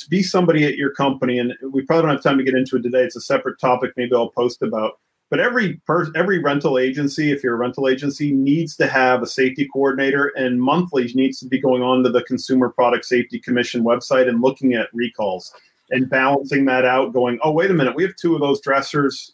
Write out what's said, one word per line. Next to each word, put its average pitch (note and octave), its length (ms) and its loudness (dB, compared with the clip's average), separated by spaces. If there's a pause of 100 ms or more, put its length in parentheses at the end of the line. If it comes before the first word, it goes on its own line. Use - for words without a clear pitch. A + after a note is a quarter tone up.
be F#3 120 2
somebody E3 440 2
at C#3+ 100 -2
your C#3 160 -2
company, C3 480 -2
and B2 140 -2 (180)
we C3+ 120 0
probably E3 200 2
don't D3 120 2
have C#3 80 -8
time C#3 140 2
to C3 60 2
get C3 100 0
into C3 220 0
it A#2 60 0
today. B2 220 2
It's B2 120 -4
a A2+ 60 -12
separate C3 380 -4
topic B2 360 0
maybe B2 180 -2
I'll A#2 160 2
post B2 320 -4
about. A2 380 -4 (300)
But D3 100 0
every A3+ 360 0 (100)
per-, D#3+ 300 -2
every F#3 240 0
rental C#3+ 400 0
agency, C#3+ 520 -2
if C#3 120 -4
you're A#2+ 100 0
a A2+ 40 -2
rental B2 300 -2
agency, C#3 460 -2
needs C#3+ 420 0
to C#3+ 120 0
have B2+ 360 2
a A#2+ 40 -4
safety C3 440 -2
coordinator, C#3 640 0
and B2+ 260 0
monthly C#3 520 0
needs C3 260 0
to C3 80 -16
be B2+ 140 -2
going B2+ 200 2
on B2+ 220 2
to B2+ 60 4
the A#2+ 140 2
Consumer B2+ 460 0
Product A#2+ 360 0
Safety A#2+ 340 -2
Commission A#2+ 440 -2
website B2 440 2
and A#2 140 0
looking C3+ 320 2
at A2 180 -2
recalls A2 600 -6 (380)
and B2+ 180 0
balancing C3+ 560 2
that B2+ 180 4
out, B2+ 300 2
going, A#2+ 280 0
"Oh, D#3 100 2
wait F3 200 2
a - 20 2
minute, C3 220 2
we D#3+ 80 -2
have F#3 140 -4
two E3 180 0
of C#3+ 60 -2
those C#3 180 0
dressers, C#3 760 -2